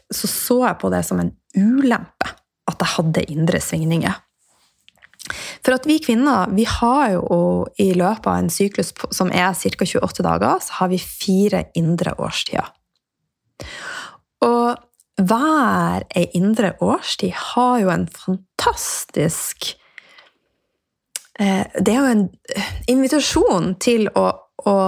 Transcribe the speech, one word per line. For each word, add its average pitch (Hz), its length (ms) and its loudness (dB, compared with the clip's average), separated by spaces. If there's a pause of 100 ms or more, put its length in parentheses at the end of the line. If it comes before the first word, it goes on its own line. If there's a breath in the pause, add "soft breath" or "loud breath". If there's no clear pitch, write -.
(140)
så - 160 -6
så - 360 -2
jeg 180 160 -2
på 190 120 -2
det 180 140 0
som 175 140 -2
en 175 100 -2 (240)
ulempe 233 760 0 (360)
at 175 140 -4
jeg - 140 -2
hadde 160 340 0
indre 165 320 0
svingninger. 160 540 -2 (1500 loud breath)
For 254 100 4
at 262 100 -4
vi 311 160 4
kvinner, 233 540 2
vi 220 100 4
har 240 500 2
jo 175 240 0 (420)
i 190 120 4
løpet 190 360 0
av 180 100 2
en 180 140 0
syklus 202 420 -2
på, - 180 -10
som 185 180 0
er 185 260 2
cirka - 300 -4
tjueåtte - 380 -2
dager, 226 380 2
så - 160 -10
har 185 120 2
vi 180 100 0
fire 190 640 0 (120)
indre 165 400 0
årstider. - 520 -6 (1800 loud breath)
Og 240 340 2 (400)
hver 196 840 2 (100)
ei 170 220 0
indre 202 420 2
årstid 196 560 -2
har 247 460 0
jo 185 100 2
en 170 160 0
fantastisk, - 1700 -4 (1700 loud breath)
eh, 190 260 2 (100)
det 196 180 2
er 254 60 4
jo 269 140 4
en, 208 160 2 (260)
eh, 202 140 -6 (180 loud breath)
invitasjon 254 840 2 (100)
til 226 320 2
å, 190 140 4 (360)
å 202 100 4 (120)